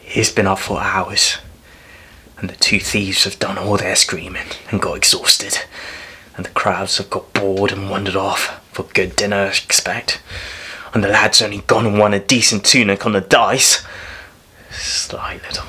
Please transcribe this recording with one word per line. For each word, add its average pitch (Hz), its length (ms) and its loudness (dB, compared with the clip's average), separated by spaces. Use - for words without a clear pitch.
He's - 300 0
been 104 160 2
up 95 120 2
for 92 220 -4
hours, - 580 0
and 98 120 -6
the - 60 -18
two - 240 2
thieves 98 440 0
have 98 140 -4
done 98 200 -4
all 95 180 0
their 95 200 0
screaming 90 500 -2
and 98 100 0
got 92 160 -2
exhausted, - 640 2
and 90 80 -8
the - 60 -8
crowds 92 480 0
have 98 120 -6
got - 220 -6
bored 98 400 2
and 98 180 -6
wandered 95 260 -2
off 95 440 -2
for - 120 -6
good 92 220 -2
dinner, 101 200 0
I 98 120 2
expect. - 720 -2
And 110 80 4
the 98 60 2
lad's 104 320 4
only 101 260 -2
gone 117 200 4
and 104 120 4
won 104 140 6
a 101 80 2
decent 110 440 2
tunic 101 420 4
on 113 60 2
the 101 80 4
dice. 113 640 4
Sly - 760 -6
little - 220 -8